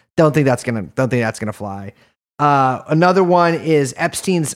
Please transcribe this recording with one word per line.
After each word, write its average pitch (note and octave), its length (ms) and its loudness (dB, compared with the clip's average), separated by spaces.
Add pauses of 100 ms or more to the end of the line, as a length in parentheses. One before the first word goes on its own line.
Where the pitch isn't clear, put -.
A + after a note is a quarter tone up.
(180)
Don't D#3 160 2
think D3 100 2
that's B2+ 200 0
gonna, A2+ 180 -4
don't B2 260 -4
think A#2+ 140 0
that's A2 160 -4
gonna G#2+ 160 -6
fly. G2 400 -14 (440)
Uh, C3+ 500 2
another F3+ 360 4
one E3+ 300 2
is D3 420 0
Epstein's E3+ 600 -2